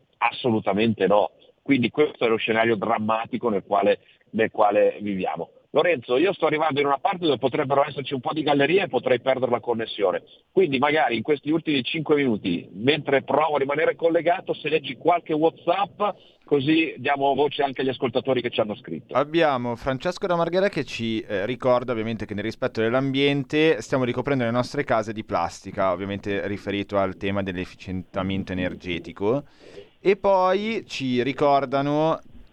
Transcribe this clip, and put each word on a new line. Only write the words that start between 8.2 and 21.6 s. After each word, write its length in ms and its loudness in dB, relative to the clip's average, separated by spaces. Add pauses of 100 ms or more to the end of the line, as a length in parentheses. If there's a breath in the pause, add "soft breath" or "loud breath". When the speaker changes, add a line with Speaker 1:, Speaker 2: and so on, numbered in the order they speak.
Speaker 1:
po' 140 -4
di 80 -2
gallerie 400 2
e 60 -4
potrei 320 0
perdere 320 0
la 80 2
connessione. 640 -2 (280 loud breath)
Quindi 280 2
magari 380 2
in 60 -2
questi 280 -2
ultimi 320 0
cinque 340 0
minuti, 560 0
mentre 500 2
provo 320 2
a 40 2
rimanere 380 0
collegato, 560 0
se 160 -10
leggi 280 -2
qualche 360 0
WhatsApp, 720 0 (420 soft breath)
così 540 2
diamo 360 0
voce 280 0
anche 180 -2
agli 80 0
ascoltatori 540 0
che 80 -4
ci 100 -2
hanno 140 -2
scritto. 400 -10
Speaker 2:
Abbiamo 600 0
Francesco 500 -4
da 100 0
Marghera 320 2
che 160 -4
ci, 360 -4
eh, 260 -4
ricorda 460 0